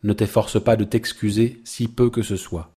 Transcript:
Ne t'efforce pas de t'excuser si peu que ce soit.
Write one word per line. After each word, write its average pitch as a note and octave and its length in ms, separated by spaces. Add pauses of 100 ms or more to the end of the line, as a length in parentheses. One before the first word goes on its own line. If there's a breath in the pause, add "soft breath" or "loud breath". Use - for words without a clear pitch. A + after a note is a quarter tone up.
Ne G#2 80
t'efforce G#2 500
pas A#2 140
de G#2+ 80
t'excuser A2 800
si - 240
peu A#2+ 220
que A#2 120
ce G#2 140
soit. E2+ 420